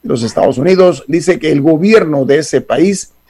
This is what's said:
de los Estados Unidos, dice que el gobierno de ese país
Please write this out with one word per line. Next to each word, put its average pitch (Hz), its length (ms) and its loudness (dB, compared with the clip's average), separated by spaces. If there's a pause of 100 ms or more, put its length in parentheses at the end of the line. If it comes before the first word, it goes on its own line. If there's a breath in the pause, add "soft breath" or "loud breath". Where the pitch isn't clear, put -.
de 262 80 -12
los 120 120 -2
Estados - 360 -2
Unidos, 180 500 2
dice 165 300 -2
que 156 120 -4
el 143 120 0
gobierno 160 640 2
de 143 140 2
ese 143 200 -2
país 175 540 -2 (160)